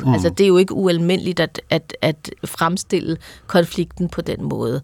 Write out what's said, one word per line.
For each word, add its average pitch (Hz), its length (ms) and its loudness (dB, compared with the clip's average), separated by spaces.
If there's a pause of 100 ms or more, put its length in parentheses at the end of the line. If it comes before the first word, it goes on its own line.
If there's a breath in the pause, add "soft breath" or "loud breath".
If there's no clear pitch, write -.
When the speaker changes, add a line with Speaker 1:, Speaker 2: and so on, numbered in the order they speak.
Speaker 1:
Mm. 131 80 4
Speaker 2:
Altså, 113 160 2
det 196 140 2
er 202 40 6
jo 180 100 6
ikke 190 160 4
ualmindeligt 175 640 0
at, 156 300 -2
at, - 320 -2
at - 280 -2 (160)
fremstille 165 720 -2 (300 loud breath)
konflikten 175 640 0
på - 120 -8
den - 220 -6
måde. 127 400 -4